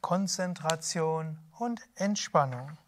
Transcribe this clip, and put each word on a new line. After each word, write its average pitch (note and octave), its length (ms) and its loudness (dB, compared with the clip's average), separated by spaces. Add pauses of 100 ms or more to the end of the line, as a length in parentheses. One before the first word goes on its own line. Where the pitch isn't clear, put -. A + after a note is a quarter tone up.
Konzentration D#3+ 1400 0 (220)
und A#3 220 -4 (160)
Entspannung. D3 920 2